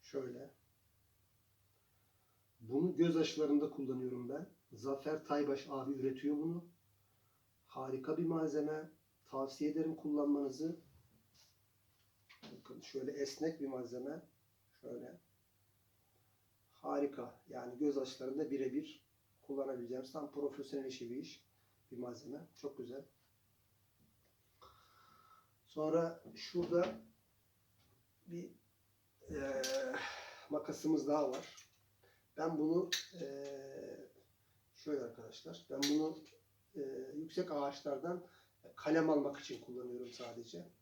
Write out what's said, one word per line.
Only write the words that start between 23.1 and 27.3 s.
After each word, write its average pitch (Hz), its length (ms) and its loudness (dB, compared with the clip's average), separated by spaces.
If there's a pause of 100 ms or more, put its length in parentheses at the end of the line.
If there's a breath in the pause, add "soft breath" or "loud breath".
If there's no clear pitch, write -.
Sonra 160 580 2 (120)
şurada 175 640 2 (1300)